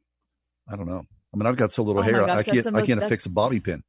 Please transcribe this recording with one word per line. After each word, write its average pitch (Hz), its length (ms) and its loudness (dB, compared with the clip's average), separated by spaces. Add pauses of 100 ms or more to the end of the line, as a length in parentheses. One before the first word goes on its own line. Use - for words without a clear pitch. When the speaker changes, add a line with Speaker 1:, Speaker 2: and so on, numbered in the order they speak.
(680)
Speaker 1:
I 101 80 -10
don't 95 100 -10
know. 90 160 -10 (300)
I 101 40 -6
mean, 104 100 0
I've 123 100 0
got 110 160 2
so 117 100 -2
little 101 180 0
Speaker 2:
Oh 98 40 0
my 110 60 4
Speaker 1:
hair, 113 100 4
Speaker 2:
gosh, 95 80 2
Speaker 1:
I 90 60 0
Speaker 2:
that's 104 140 0
Speaker 1:
can't, 117 140 4
Speaker 2:
the 117 60 -4
Speaker 1:
I - 20 -2
Speaker 2:
most, 107 160 2
Speaker 1:
can't 117 140 2
Speaker 2:
that's 107 100 -2
Speaker 1:
affix 110 140 -2
a 104 40 -8
bobby 107 300 0
pin. 85 300 -6